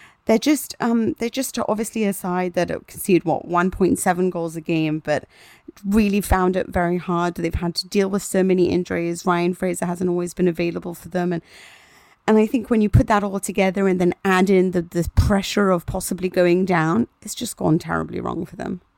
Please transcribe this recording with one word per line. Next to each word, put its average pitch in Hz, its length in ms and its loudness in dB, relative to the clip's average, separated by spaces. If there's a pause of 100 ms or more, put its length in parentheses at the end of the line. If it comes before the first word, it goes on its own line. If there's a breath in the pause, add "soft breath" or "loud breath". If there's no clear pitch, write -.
(260 loud breath)
They're 220 120 4
just, - 420 0
um, 233 380 0
they're 233 100 -4
just - 280 -6 (120)
obviously 214 360 -2
a 196 100 0
side 180 400 -4
that 175 140 0 (200)
concede, - 360 2
what, 156 220 -2
one 175 240 0
point 175 280 2
seven 185 320 0
goals 165 260 -6
a 170 40 -10
game, 156 400 -2
but 151 280 -4 (560 loud breath)
really 202 360 2
found 185 360 2
it 185 100 -2
very 175 300 -2
hard. 175 380 -2
They've 170 200 -4
had 175 220 -4
to - 100 -8
deal 190 220 0
with 196 140 -4
so 190 200 0
many 185 280 2
injuries. 170 560 -2
Ryan 175 280 0
Fraser 180 300 -4
hasn't 180 260 -2
always 175 220 -4
been 180 160 0
available 170 460 -4
for 165 160 -18
them, 180 220 -2
and, 170 100 -4 (840 loud breath)
and 214 120 6
I 220 80 6
think 214 240 -2
when 226 100 2
you 208 80 4
put - 200 4
that 208 140 2
all 202 160 -4
together 190 480 0
and 185 140 2
then 175 140 2 (100)
add 185 240 4
in 190 220 4
the, 180 120 0
the 170 320 -2
pressure 196 560 2
of 175 140 0
possibly 185 460 -4
going 180 340 4
down, 175 420 2 (140)
it's - 140 -12
just - 240 -10
gone 156 200 2
terribly 165 400 -6
wrong - 280 -6
for 180 100 -18
them. - 240 -8 (180)